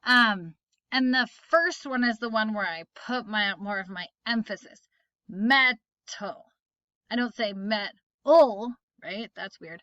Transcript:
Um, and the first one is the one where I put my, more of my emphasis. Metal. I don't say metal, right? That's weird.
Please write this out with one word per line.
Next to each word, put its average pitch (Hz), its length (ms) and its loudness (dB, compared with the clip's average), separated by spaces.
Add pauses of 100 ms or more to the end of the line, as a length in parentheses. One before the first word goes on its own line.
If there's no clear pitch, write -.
Um, 208 500 4 (360)
and 254 220 2
the 254 140 0 (220)
first 339 360 2
one 254 180 -2
is 240 160 0
the 233 100 -8
one 220 240 0
where 208 140 -4
I 165 160 -6 (240)
put 240 200 -4
my, 208 320 -2
more 202 200 -4
of 190 100 -8
my 180 180 -10 (200)
emphasis. 220 540 -4 (480)
Metal. 233 1160 -2 (680)
I 226 40 -8
don't 240 200 -2
say 208 180 -4
metal, 214 1200 2 (300)
right? 202 320 -10
That's 190 240 -12
weird. 165 240 -18